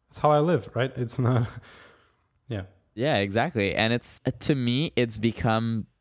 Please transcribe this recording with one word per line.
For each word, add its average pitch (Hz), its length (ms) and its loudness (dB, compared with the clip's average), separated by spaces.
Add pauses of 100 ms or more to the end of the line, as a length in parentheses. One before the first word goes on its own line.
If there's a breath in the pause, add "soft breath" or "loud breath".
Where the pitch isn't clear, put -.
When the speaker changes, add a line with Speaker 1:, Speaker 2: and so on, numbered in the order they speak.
(100)
Speaker 1:
it's - 80 -20
how 151 140 4
I 147 80 4
live, 156 340 0
right? 131 220 -2
It's 120 240 -4
not, 120 260 2 (520 loud breath)
<laughs> - 500 -20
yeah. 104 140 -6 (320)
Speaker 2:
Yeah, 135 240 0
exactly. 101 580 0
And 113 160 2
it's, - 340 -2
uh, 131 140 0
to - 160 0
me, 127 400 0
it's 113 220 0
become 113 680 0 (140)